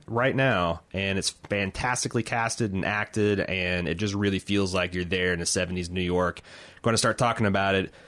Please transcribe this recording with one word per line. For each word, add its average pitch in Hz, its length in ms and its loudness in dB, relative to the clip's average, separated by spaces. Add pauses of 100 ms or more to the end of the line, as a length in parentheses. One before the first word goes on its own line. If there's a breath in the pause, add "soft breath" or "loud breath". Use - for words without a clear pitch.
right 117 300 0
now. 95 460 2 (100)
And 98 260 0
it's - 120 -2
fantastically 113 920 -2
casted 113 500 -2
and 95 120 -2
acted, 104 560 0
and 90 480 0
it 85 80 0
just 101 180 -2
really 101 240 2
feels 98 340 0
like 90 220 0
you're 90 100 -2
there 90 280 0
in 85 80 -2
the 85 60 -4
seventies 90 440 -2
New 92 100 -2
York. 87 420 0 (340 loud breath)
We're - 140 0
gonna 113 80 2
start 127 200 0
talking 117 280 2
about 98 280 2
it. 95 180 0 (160 loud breath)